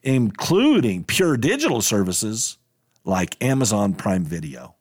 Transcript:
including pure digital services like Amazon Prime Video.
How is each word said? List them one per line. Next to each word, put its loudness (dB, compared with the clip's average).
including 2
pure 2
digital 0
services -2
like -2
Amazon 0
Prime -2
Video. -12